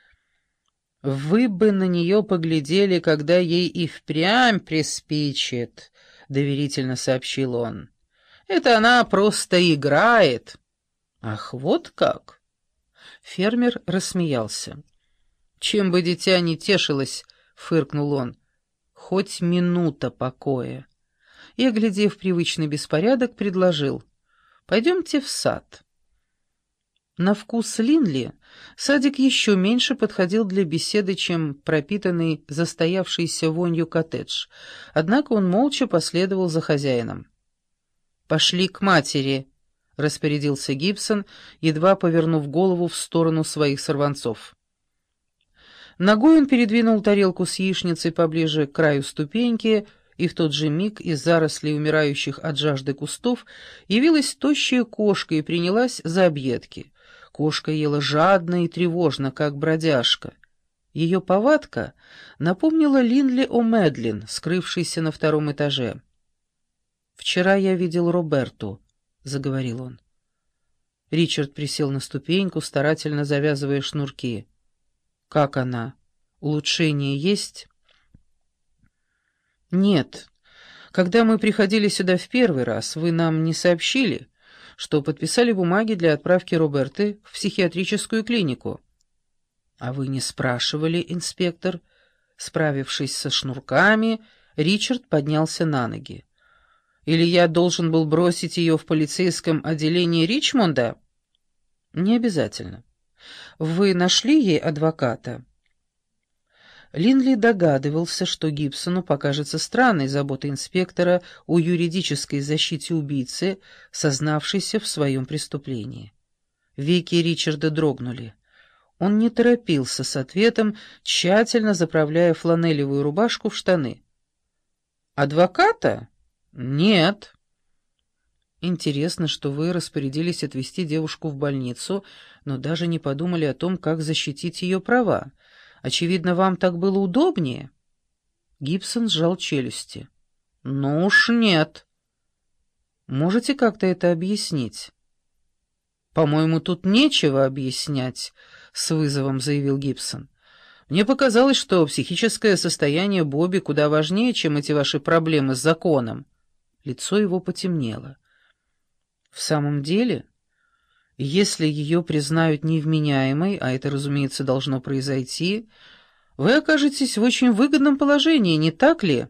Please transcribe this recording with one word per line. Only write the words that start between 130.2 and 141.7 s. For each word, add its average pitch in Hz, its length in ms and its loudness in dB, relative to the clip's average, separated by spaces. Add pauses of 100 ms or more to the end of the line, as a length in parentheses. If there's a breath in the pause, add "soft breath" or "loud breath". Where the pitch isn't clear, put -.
отвезти 139 400 -6
девушку 156 460 -4
в 143 60 -8
больницу, 139 680 -6 (400 loud breath)
но 139 120 -4
даже 151 280 -4
не 165 140 -2
подумали 160 460 -2
о 135 100 -2
том, 180 200 -2
как 160 260 -2
защитить 156 600 -6
её 180 180 0
права. 214 520 0 (500 soft breath)
Очевидно, 175 540 -2
вам 185 220 2
так 180 200 0
было 190 220 0
удобнее». 190 720 0 (880)
Гибсон 190 500 -4
сжал 170 260 2
челюсти. - 760 -8 (520)
«Ну 139 440 -2
уж - 240 4
нет». 214 580 0 (1200)